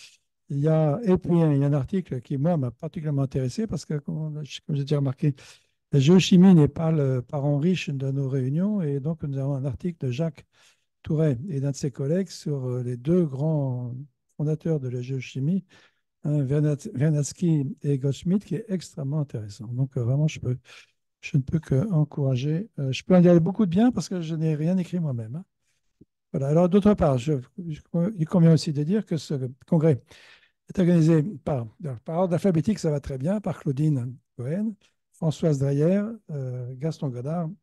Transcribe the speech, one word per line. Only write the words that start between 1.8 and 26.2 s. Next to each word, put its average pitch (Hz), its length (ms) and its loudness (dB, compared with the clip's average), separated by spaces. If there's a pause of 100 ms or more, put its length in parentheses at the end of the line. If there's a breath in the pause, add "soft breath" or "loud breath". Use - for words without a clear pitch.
qui 147 160 -6
moi 170 200 0
m'a 127 140 -2
particulièrement 151 500 -4
intéressé 135 460 -2
parce - 180 -8
que 160 140 -6
comme, 156 420 -8 (240)
comme 151 100 -4
j'ai 143 80 -2
déjà 147 140 0
remarqué, 139 380 0 (560 loud breath)
la 147 80 6
géochimie 180 560 8
n'est 147 120 8
pas 160 240 -2
le 135 300 0
parent 143 380 -2
riche 170 300 0
de 135 200 -4
nos 139 180 -2
réunions 151 540 -2
et 143 180 -2
donc 160 220 -4
nous 139 160 -6
avons 139 160 -4
un 131 120 -4
article 143 420 -6
de 123 40 -2
Jacques 156 360 -6 (560 soft breath)
Touret 151 340 2 (120)
et 143 100 -4
d'un 139 120 -2
de 135 40 -8
ses 147 160 -6
collègues 165 380 -4
sur, 139 360 -6
euh, 123 160 -4
les 123 160 -6
deux 165 260 0
grands 135 680 -2 (440)
fondateurs 156 420 -2
de 127 100 -6
la 123 120 -6
géochimie, 135 640 -4 (600 soft breath)
hein, 147 200 0
Vernat-, 147 500 -2
Vernadsky 147 920 0
et 143 160 0
Goldschmidt, 170 460 -2
qui - 100 -6
est 220 120 -8
extrêmement 156 520 -6
intéressant. 110 480 -8
Donc, 127 300 -4
euh, 120 60 -2
vraiment, 139 240 2
je 135 120 -6
peux, 123 180 -4 (640 loud breath)
je - 160 -2
ne 131 40 4
peux 160 180 -2
que 143 320 0
encourager. 151 840 -2
Euh, 135 140 -4
je - 120 -8
peux 185 120 4
en 180 60 8
dire 175 200 8
beaucoup 190 240 0
de 170 60 0
bien 226 200 4
parce 180 180 -6
que 180 120 -6
je 160 140 -6
n'ai 160 200 0
rien 160 220 0
écrit 180 220 -4
moi-même, 123 380 -6
hein. 190 80 -14 (880)